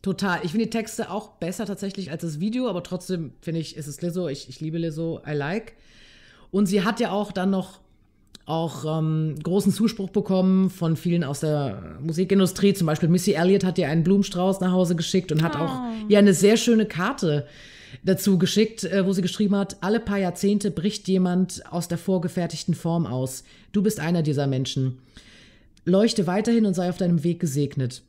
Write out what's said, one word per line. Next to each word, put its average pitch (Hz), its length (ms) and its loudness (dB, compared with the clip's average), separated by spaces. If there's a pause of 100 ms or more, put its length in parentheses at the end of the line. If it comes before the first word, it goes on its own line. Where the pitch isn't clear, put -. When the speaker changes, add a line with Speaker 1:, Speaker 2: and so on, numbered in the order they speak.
Speaker 1:
Total. 190 400 -2
Ich 165 100 -4
find 220 120 0
die 220 60 -6
Texte 220 400 -6
auch 202 240 -10
besser 180 320 -8
tatsächlich 196 440 -8
als 160 120 -8
das 156 180 -6
Video, 233 280 -2
aber 175 140 -4
trotzdem 180 500 -8 (100)
finde 165 180 -4
ich, - 160 -10
ist 139 100 -12
es 147 160 -14
Lizzo. 175 260 -4
Ich, 143 200 -10
ich - 120 -18
liebe 160 180 -6
Lizzo. 165 500 -6
I 151 60 -6
like. 156 400 -4 (760)
Und 196 160 2
sie 190 160 2
hat 220 160 -2
ja 202 140 -2
auch 202 180 -2
dann 185 200 -2
noch 190 280 -4 (680)
auch, 160 520 -4
ähm, 156 440 0
großen 196 320 2
Zuspruch 208 340 0
bekommen 190 640 2
von 165 260 -2
vielen 170 260 0
aus 139 180 -6
der 123 600 -4
Musikindustrie. 185 720 2
Zum 175 140 2
Beispiel 156 240 2
Missy 175 220 4
Elliott 185 300 4
hat 185 140 0
ihr 160 140 0
einen 160 140 2
Blumenstrauß 190 560 2
nach 185 120 2
Hause 180 240 4
geschickt 175 360 -2
und 156 100 2
hat 160 120 0
Speaker 2:
Oh. 143 100 -4
Speaker 1:
auch 254 180 -4 (260)
ihr 208 100 6
eine 202 140 8
sehr 202 240 6
schöne 220 300 4
Karte 170 600 -2 (580)
dazu 185 340 4
geschickt, 208 460 2
äh, 190 200 0
wo 196 80 0
sie 185 80 0
geschrieben 196 340 0
hat, 196 280 -2
„Alle 214 180 0
paar 202 160 -4
Jahrzehnte 196 540 0
bricht 190 380 -4
jemand 185 640 2
aus 170 180 -4
der 170 100 -4
vorgefertigten 175 720 -2
Form 170 340 -2
aus. 127 380 -6 (280)
Du 202 100 0
bist 214 180 0
einer 165 220 0
dieser 143 240 0
Menschen. 131 540 -2 (840)
Leuchte 196 420 2
weiterhin 220 380 2
und 196 80 2
sei 175 160 0
auf 175 80 -4
deinem 175 280 0
Weg 170 160 -2
gesegnet.“ 139 680 -2